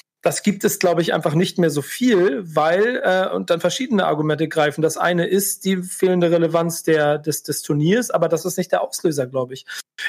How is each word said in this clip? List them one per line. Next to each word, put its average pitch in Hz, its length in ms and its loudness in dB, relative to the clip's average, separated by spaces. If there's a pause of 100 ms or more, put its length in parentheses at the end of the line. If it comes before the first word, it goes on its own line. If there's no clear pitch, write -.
(220)
das 170 220 -2
gibt 202 200 0
es, - 160 0
glaub 170 200 2
ich, 170 140 0
einfach 160 220 0
nicht 180 240 0
mehr 165 100 4
so 143 140 -2
viel, 233 640 2
weil, 170 580 0
äh, 185 320 2
und 185 140 -2
dann 170 100 0
verschiedene 196 460 0
Argumente 156 420 0
greifen. 151 340 0
Das 156 140 0
eine 170 320 0
ist - 380 -2
die 190 180 0
fehlende 180 480 2
Relevanz 165 520 0
der, 151 360 2
des, 147 240 -6
des - 180 -6
Turniers, 160 500 0
aber 170 180 2
das 160 160 0
ist 175 120 -6
nicht 180 140 -4
der 180 100 -4
Auslöser, 143 460 -2
glaub 127 240 -6
ich. - 140 -16 (440)